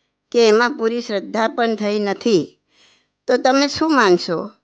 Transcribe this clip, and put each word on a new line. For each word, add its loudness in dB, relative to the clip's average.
કે 4
એમાં 2
પૂરી -2
શ્રદ્ધા -4
પણ -2
થઈ -2
નથી, 0
તો 2
તમે 2
શું -2
માનશો 0